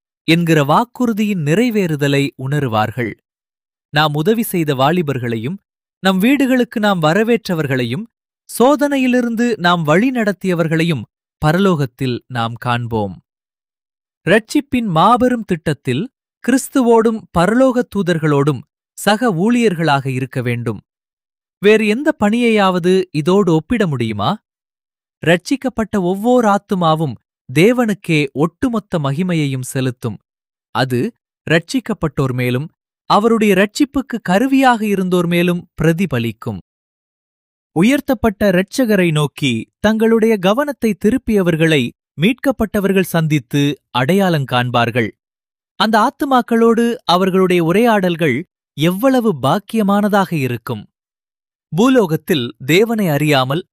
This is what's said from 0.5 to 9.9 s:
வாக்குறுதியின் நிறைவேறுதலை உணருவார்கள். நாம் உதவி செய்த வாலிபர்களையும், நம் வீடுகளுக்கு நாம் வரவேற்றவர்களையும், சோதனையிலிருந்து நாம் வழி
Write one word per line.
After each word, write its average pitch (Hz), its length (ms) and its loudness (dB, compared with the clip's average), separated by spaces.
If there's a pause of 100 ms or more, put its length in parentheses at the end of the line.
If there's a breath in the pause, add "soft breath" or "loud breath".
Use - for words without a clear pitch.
வாக்குறுதியின் 208 800 -2
நிறைவேறுதலை 156 960 0
உணருவார்கள். 120 720 -2 (840)
நாம் 151 200 0
உதவி 208 300 0
செய்த 156 320 -2
வாலிபர்களையும், 131 840 -2 (420)
நம் 190 180 0
வீடுகளுக்கு 247 600 0
நாம் 202 220 0
வரவேற்றவர்களையும், 160 1040 -2 (440)
சோதனையிலிருந்து 247 1080 0
நாம் 175 260 0
வழி 190 280 2